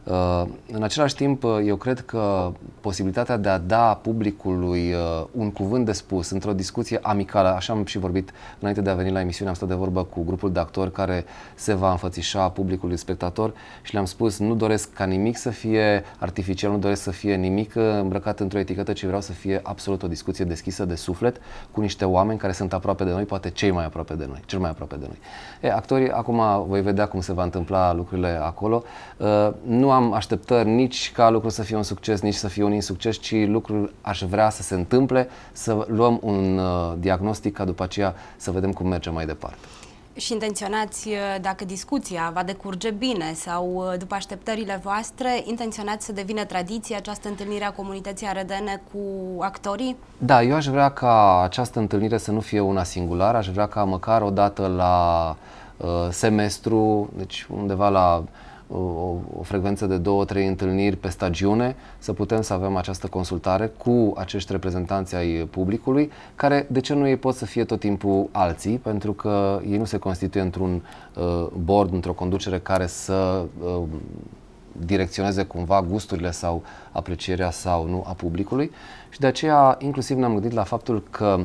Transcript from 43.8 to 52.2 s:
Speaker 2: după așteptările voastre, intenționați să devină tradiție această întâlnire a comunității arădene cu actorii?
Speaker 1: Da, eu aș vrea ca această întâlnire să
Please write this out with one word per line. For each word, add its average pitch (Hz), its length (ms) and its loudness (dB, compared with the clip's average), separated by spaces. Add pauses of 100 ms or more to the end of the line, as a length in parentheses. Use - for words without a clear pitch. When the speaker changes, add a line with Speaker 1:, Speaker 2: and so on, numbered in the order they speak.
Speaker 2:
după 185 180 -6
așteptările 196 680 -6
voastre, 226 600 -4
intenționați 220 600 -6
să 226 60 -10
devină 202 320 -4
tradiție 202 520 -6
această 202 320 -8
întâlnire 208 380 -6
a 202 60 -2
comunității 196 560 -8
arădene 196 540 -4 (120)
cu 202 60 -8 (420)
actorii? 202 540 -4 (220)
Speaker 1:
Da, 123 260 6
eu 127 120 4
aș 156 100 2
vrea 139 240 4
ca 107 540 6
această 117 360 -2
întâlnire 107 380 2
să 107 140 -2